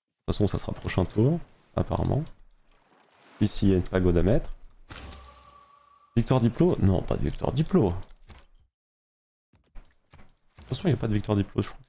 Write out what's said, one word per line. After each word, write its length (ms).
toute 0
façon, 180
ça 140
sera 140
prochain 320
tour, 340
apparemment. 480
Ici, 240
il 60
y 20
a 40
une 60
pagode 340
à 40
mettre. 300
Victoire 240
diplo ? 420
Non, 200
pas 160
de 60
victoire 280
diplo. 380
De 60
toute 100
façon, 160
il 80
n'y 20
a 40
pas 100
de 80
victoire 200
diplo, 280
je 60
crois 100
que 100